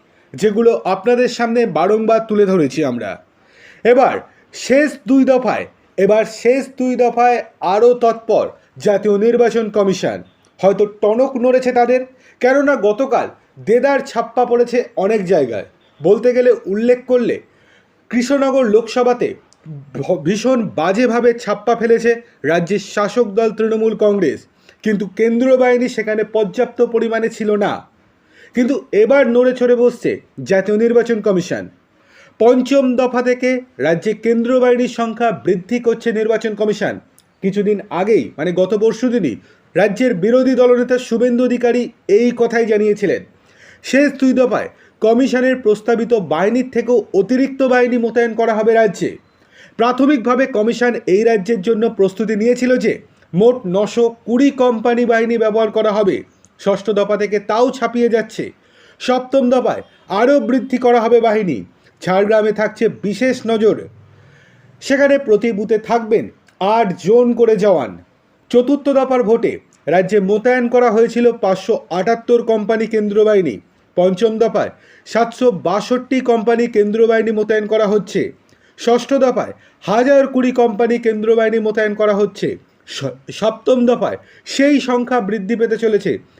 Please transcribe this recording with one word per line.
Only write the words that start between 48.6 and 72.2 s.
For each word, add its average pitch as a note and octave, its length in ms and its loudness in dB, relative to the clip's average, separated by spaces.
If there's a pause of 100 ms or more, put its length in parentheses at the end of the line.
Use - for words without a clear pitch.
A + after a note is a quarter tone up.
রাজ্যে। G3 440 0 (580)
প্রাথমিকভাবে B3 720 0
কমিশন A#3 480 -2 (120)
এই F#3+ 180 2
রাজ্যের A3+ 380 0
জন্য A3+ 280 0
প্রস্তুতি G#3 460 -2
নিয়েছিল B3 420 0
যে F#3+ 220 -2 (340)
মোট A3+ 220 4 (120)
নশো G#3 480 0 (100)
কুড়ি B3+ 240 2
কোম্পানি A#3+ 560 0
বাহিনী A3+ 320 0
ব্যবহার A3 340 0
করা A3 200 0
হবে। F#3 320 0 (360)
ষষ্ঠ G3 300 -2
দফা G3+ 280 0
থেকে G3+ 220 -2
তাও A3 320 0
ছাপিয়ে A#3+ 380 -2
যাচ্ছে। A3 420 -4 (480)
সপ্তম B3+ 500 0
দফায় A3 320 0 (280)
আরও B3 300 2
বৃদ্ধি A#3+ 380 -2
করা A#3+ 240 2
হবে A#3 200 4
বাহিনী। G#3 420 0 (380)
ঝাড়গ্রামে G#3 500 2
থাকছে G#3+ 380 -2
বিশেষ G#3 580 -4
নজর, G#3+ 300 2 (1040)
সেখানে C#4 360 0
প্রতি A#3 340 0
বুথে G#3+ 260 -2
থাকবেন G#3+ 520 -2 (300)
আট A3 280 0 (160)
জন A#3+ 300 4
করে A3 220 2
জওয়ান। D#3 420 0 (520)
চতুর্থ C#4 400 2
দফার C4 340 0
ভোটে G3 360 0 (280)
রাজ্যে F3+ 320 2
মোতায়েন G#3+ 500 0
করা A#3+ 220 4
হয়েছিল A#3 400 2
পাঁচশো F#3+ 580 -2
আটাত্তর A3+ 540 0